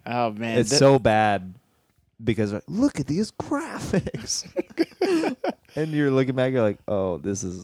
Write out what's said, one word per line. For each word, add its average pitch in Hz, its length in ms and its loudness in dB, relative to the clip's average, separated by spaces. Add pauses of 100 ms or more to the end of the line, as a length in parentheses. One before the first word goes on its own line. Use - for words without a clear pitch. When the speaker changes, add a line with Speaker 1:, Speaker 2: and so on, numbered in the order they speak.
Speaker 1:
Oh, 117 280 -2
man. 113 260 -2
Speaker 2:
It's 117 120 2
Speaker 1:
Th- 139 100 2
Speaker 2:
so 139 180 8
bad 104 560 2 (680)
because, 107 280 0
like, 101 140 -8
"Look 226 320 -2
at 139 80 -4
these 185 240 -2
graphics." - 1160 -4 (520)
<laughs> 320 360 0 (400)
And 156 160 -2
you're 147 180 2
looking 131 240 2
back, 131 180 0
you're 127 100 2
like, 104 160 2 (100)
Oh, 95 300 0
this 95 260 -4
is, 90 200 -8